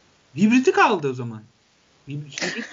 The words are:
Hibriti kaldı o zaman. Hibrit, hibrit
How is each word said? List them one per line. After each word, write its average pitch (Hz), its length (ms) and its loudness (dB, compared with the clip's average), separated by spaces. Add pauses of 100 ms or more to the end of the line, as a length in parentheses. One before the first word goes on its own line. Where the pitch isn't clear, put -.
(360)
Hibriti 247 360 4
kaldı 214 380 2
o 127 40 -6
zaman. 117 280 -10 (680)
Hibrit, 147 340 -12
hibrit 175 300 -8